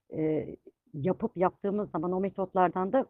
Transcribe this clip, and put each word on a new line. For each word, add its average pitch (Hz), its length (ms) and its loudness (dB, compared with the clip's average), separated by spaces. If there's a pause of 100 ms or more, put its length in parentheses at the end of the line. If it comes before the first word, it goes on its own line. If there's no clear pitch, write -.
(120)
eee, 156 440 -2 (380)
yapıp 151 440 -2
yaptığımız 196 540 0
zaman 175 200 -2
o 185 80 0
metotlardan 185 720 0
da 269 160 4